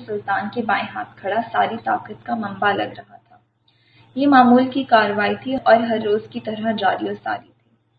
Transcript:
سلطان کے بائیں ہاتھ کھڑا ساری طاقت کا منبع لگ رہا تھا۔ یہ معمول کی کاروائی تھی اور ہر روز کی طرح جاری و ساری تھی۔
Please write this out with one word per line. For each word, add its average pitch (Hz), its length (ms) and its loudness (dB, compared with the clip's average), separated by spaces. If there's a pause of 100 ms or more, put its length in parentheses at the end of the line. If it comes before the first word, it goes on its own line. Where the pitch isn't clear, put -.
سلطان 202 480 -4
کے 240 80 -4
بائیں 202 320 -2
ہاتھ - 220 -12
کھڑا 202 240 -4 (120)
ساری 208 320 0
طاقت - 420 -6
کا - 80 -6
منبع 107 380 -2
لگ 107 100 -2
رہا - 340 -12
تھا۔ - 200 -20 (800)
یہ 269 120 0
معمول 254 440 6
کی 269 140 -4
کاروائی 208 580 2
تھی 262 200 -4
اور 220 140 6
ہر 233 280 0
روز 214 160 0 (100)
کی 240 100 -12
طرح 220 380 -4
جاری 196 320 -2
و 208 120 -6
ساری - 240 -8
تھی۔ - 300 -20 (220)